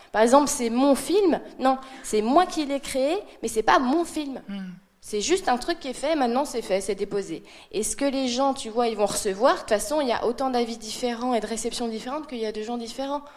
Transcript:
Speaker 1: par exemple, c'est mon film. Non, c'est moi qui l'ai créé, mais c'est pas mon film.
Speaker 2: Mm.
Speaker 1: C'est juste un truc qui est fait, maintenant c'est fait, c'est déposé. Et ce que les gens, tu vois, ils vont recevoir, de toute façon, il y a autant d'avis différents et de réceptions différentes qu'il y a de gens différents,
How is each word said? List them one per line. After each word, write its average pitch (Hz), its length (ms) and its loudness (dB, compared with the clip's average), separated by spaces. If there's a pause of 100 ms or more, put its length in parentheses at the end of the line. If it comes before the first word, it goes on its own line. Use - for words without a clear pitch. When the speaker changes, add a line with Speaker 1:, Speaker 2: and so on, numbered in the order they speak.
(140)
Speaker 1:
par 208 80 2
exemple, 262 260 6
c'est 233 220 -2
mon 262 260 4
film. 339 460 2 (180)
Non, 262 180 2 (260)
c'est 214 180 0
moi 277 240 4
qui 320 200 -4
l'ai 277 140 -2
créé, 269 380 0 (240)
mais 226 80 -4
c'est 220 140 -2
pas - 160 6
mon 302 260 2
film. 277 420 -8
Speaker 2:
Mm. 202 120 -8 (420)
Speaker 1:
C'est 208 200 -4
juste 339 260 0
un 247 100 4
truc 339 220 -4
qui - 100 -10
est 247 40 -6
fait, 302 220 0
maintenant 254 280 2
c'est 269 180 -4
fait, 196 200 0
c'est 202 140 -2
déposé. 196 460 -4 (300)
Et 214 120 -2
ce - 120 -4
que - 80 -2
les 269 240 2
gens, 262 260 2
tu 247 160 -8
vois, 233 200 0
ils 220 80 -4
vont 208 80 2
recevoir, 202 480 2
de 359 60 -2
toute - 100 -10
façon, 254 320 2
il 269 80 0
y - 20 2
a - 140 0
autant 247 240 0
d'avis 240 280 0
différents 233 560 -4
et 226 60 2
de 208 80 -2
réceptions 233 400 -4
différentes 247 400 -8
qu'il 247 120 -8
y 220 60 -2
a 214 60 -2
de 214 100 -6
gens 233 140 -6
différents, 262 460 -6 (160)